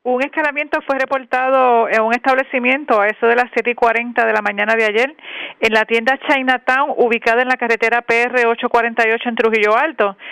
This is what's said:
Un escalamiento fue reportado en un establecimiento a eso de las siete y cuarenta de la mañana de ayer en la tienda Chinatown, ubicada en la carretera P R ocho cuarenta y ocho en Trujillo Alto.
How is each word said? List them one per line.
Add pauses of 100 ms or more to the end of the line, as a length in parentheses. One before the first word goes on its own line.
Un
escalamiento
fue
reportado
en
un
establecimiento
a
eso
de
las
siete
y
cuarenta
de
la
mañana
de
ayer (440)
en
la
tienda (100)
Chinatown,
ubicada
en
la
carretera
P
R
ocho
cuarenta
y
ocho
en
Trujillo
Alto. (140)